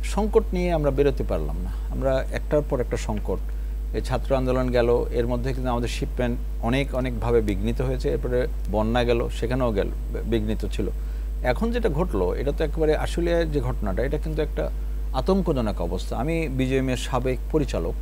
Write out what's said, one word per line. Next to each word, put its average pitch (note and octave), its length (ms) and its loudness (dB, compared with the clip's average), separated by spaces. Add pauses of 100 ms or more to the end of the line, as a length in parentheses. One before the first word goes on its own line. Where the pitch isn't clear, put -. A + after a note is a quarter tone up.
সংকট A3 400 2 (100)
নিয়ে F3+ 200 0
আমরা D3+ 180 2
বেরোতে C3+ 320 2
পারলাম D#2 400 -2
না। F#2 80 -4 (180)
আমরা C3 420 0
একটার D3 380 0
পর C3+ 100 0
একটা A#2+ 180 -2
সংকট, G2+ 420 -2 (560)
এই A2+ 60 0
ছাত্র B2+ 340 0
আন্দোলন B2+ 360 0
গেল, A#2+ 400 4
এর A#2 160 0
মধ্যে B2 260 0
কিন্তু B2 180 -2
আমাদের A#2+ 180 0
শিপমেন্ট B2+ 500 -2 (220)
অনেক, C3 340 0
অনেকভাবে A#2+ 460 2
বিঘ্নিত G#2+ 400 0
হয়েছে। C3 280 0
এরপরে B2 380 0 (240)
বন্যা A2 320 2
গেল, A#2+ 260 2 (100)
সেখানেও B2 320 0
গেল, G2 160 2 (380)
বিঘ্নিত A2 460 0
ছিল। G2+ 180 -2 (540)
এখন B2+ 280 2
যেটা A#3+ 180 2
ঘটলো, A#2+ 440 2
এটা C3 180 0
তো D#3+ 120 0
একেবারে D3+ 320 2
আশুলিয়ার E3+ 560 0
যে C#3+ 100 2
ঘটনাটা, A2 420 0
এটা D3 140 0
কিন্তু D#3 240 -2
একটা D3+ 280 -2 (440)
আতঙ্কজনক C3 680 2
অবস্থা। F#2 360 -2
আমি D#3+ 300 0
বিজিএম C3 420 2
এর B2 80 0
সাবেক B2+ 420 0 (120)
পরিচালক G#2 500 0